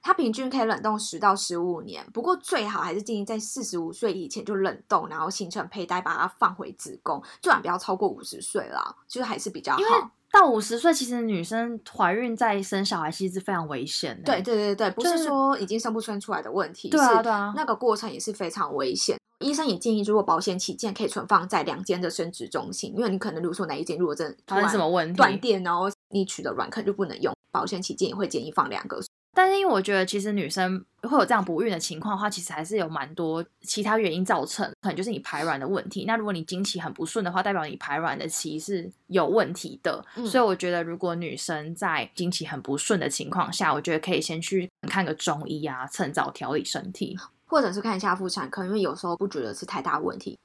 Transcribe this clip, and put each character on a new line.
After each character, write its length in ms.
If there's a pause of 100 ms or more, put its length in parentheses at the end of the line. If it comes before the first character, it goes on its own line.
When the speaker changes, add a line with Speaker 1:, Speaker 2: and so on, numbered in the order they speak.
Speaker 1:
它 140
平 180
均 160
可 80
以 60
冷 200
冻 160
十 200
到 180
十 220
五 240
年， 200 (120)
不 80
过 120
最 320
好 140
还 140
是 80
建 120
议 120
在 120
四 240
十 160
五 140
岁 220
以 120
前 160
就 120
冷 340
冻， 180
然 140
后 80
形 220
成 180
胚 160
胎 160
把 160
它 100
放 280
回 180
子 300
宫， 200 (200)
最 100
晚 80
不 80
要 80
超 180
过 140
五 160
十 160
岁 300
啦， 260 (100)
就 140
是 60
还 120
是 120
比 100
较 140
好。 60
Speaker 2:
因 40
为 80 (380)
到 180
五 100
十 200
岁， 160
其 100
实 160
女 240
生 340 (160)
怀 200
孕 200
再 280
生 200
小 180
孩 120
其 160
实 60
是 60
非 120
常 160
危 160
险 380
的。 100
Speaker 1:
对， 80
对， 340
对， 160
对， 140
Speaker 2:
就 60
是 20
Speaker 1:
不 60
是 80
说 320
已 80
经 120
生 140
不 80
生 180
出 140
来 80
的 100
问 220
题， 160
Speaker 2:
对 100
啊， 240
对 80
啊。 200
Speaker 1:
是 80
那 80
个 100
过 180
程 160
也 80
是 140
非 160
常 260
危 200
险。 240 (220)
医 120
生 140
也 100
建 160
议， 120
如 100
果 80
保 160
险 180
起 160
见， 220
可 80
以 60
存 180
放 220
在 160
两 180
间 180
的 80
生 220
殖 180
中 240
心， 240
因 60
为 80
你 80
可 140
能， 100
如 60
果 60
说 120
哪 80
一 80
间 160
如 80
果 80
真 160
的 60 (100)
突 80
然 80
Speaker 2:
发 80
生 80
什 0
么 100
问 200
题？ 80
Speaker 1:
断 240
电， 240
然 120
后 140 (200)
你 140
取 180
的 100
卵 180
可 100
能 60
就 60
不 140
能 140
用， 140 (160)
保 160
险 160
起 100
见 160
也 60
会 140
建 180
议 60
放 180
两 160
个。 140 (340)
Speaker 2:
但 160
是 80
因 80
为 60
我 100
觉 120
得 120
其 140
实 100
女 180
生 360 (180)
会 160
有 60
这 100
样 100
不 180
孕 100
的 80
情 180
况 160
的 60
话， 100
其 100
实 120
还 120
是 120
有 120
蛮 280
多 280 (180)
其 200
他 160
原 160
因 100
造 220
成， 180 (160)
可 100
能 40
就 80
是 80
你 80
排 240
卵 160
的 80
问 220
题。 180
那 80
如 80
果 100
你 120
经 180
期 160
很 140
不 120
顺 200
的 80
话， 100
代 100
表 120
你 100
排 240
卵 180
的 120
期 320
是 280 (200)
有 180
问 260
题 300
的。 220 (100)
Speaker 1:
嗯。 100
Speaker 2:
所 160
以 40
我 100
觉 160
得 140
如 120
果 200
女 200
生 380
在 400
经 160
期 160
很 160
不 160
顺 220
的 80
情 200
况 240
下， 220
我 60
觉 120
得 60
可 160
以 60
先 200
去 300 (160)
看 180
个 80
中 360
医 160
啊， 240
趁 240
早 180
调 220
理 120
身 280
体。 260 (280)
Speaker 1:
或 140
者 100
是 120
看 120
一 60
下 160
妇 100
产 220
科， 160
因 80
为 80
有 160
时 100
候 80
不 140
觉 100
得 140
是 140
太 160
大 160
问 200
题。 260